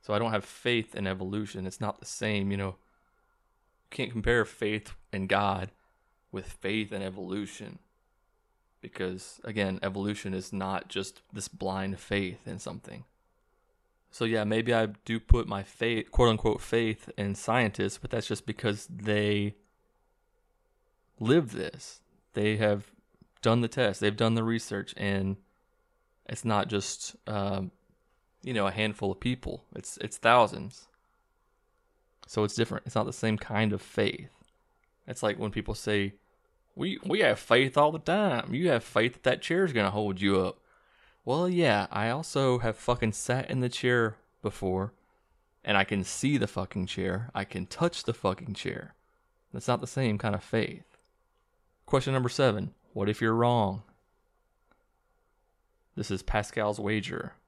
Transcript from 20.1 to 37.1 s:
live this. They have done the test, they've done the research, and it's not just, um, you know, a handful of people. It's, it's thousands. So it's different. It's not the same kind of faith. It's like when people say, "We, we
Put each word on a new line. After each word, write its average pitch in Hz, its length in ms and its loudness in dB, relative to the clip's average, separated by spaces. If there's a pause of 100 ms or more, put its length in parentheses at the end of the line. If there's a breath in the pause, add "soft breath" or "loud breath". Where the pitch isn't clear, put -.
live 123 320 4
this. - 500 -10 (340)
They 107 240 2
have 104 340 2 (500)
done 117 180 6
the 117 60 2
test, 113 340 0
they've 104 160 2
done 113 200 4
the 113 80 0
research, 113 520 -2
and 98 400 0 (920)
it's - 160 -8
not 104 240 2
just, - 480 -4 (100)
um, 101 460 -4 (760)
you 127 80 -4
know, 101 140 2
a - 20 0
handful 101 400 -2
of 92 80 -4
people. - 460 -4 (100)
It's, - 240 -12
it's - 200 -8
thousands. - 680 4 (1400)
So 107 160 0
it's 104 100 -2
different. 113 320 -2
It's - 80 -12
not 110 100 2
the - 80 -6
same 110 240 0
kind 104 360 0
of 104 100 -4
faith. - 480 -2 (800)
It's 127 120 -10
like 104 160 0
when 110 140 -4
people 107 240 -4
say, 101 400 -2 (600)
"We, 190 280 -4
we 196 160 0